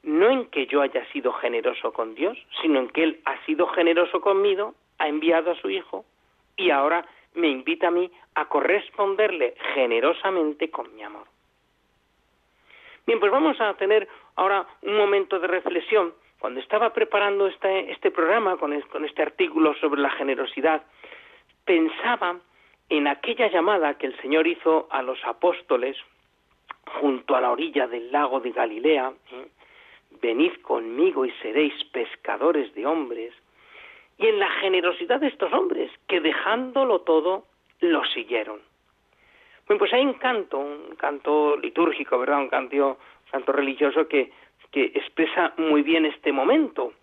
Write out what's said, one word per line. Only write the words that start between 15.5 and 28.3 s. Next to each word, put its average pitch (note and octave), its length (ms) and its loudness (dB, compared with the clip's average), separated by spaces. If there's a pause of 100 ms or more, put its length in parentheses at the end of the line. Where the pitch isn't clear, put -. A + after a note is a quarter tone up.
Cuando B2 220 -8
estaba G#3+ 320 0
preparando G3+ 540 0
este, F#3+ 460 -2
este - 180 0
programa F#3 460 2
con D3 160 -4
es-, C#3+ 140 -6
con D3+ 180 -8
este D3+ 180 -4
artículo D#3 520 2
sobre C#3+ 260 0
la C#3 100 2
generosidad, C3+ 720 -2 (840)
pensaba F3+ 720 0 (500)
en D3 180 0
aquella G#3+ 420 0
llamada E3+ 500 2
que C#3+ 80 -6
el C3 140 -8
Señor D#3 260 2
hizo E3 440 2
a C3+ 120 -2
los B2+ 220 -6
apóstoles C3 720 -2 (1040)
junto C3+ 360 0
a B2 40 2
la B2 100 0
orilla C#3+ 360 0
del A#2+ 240 -8
lago C3+ 300 0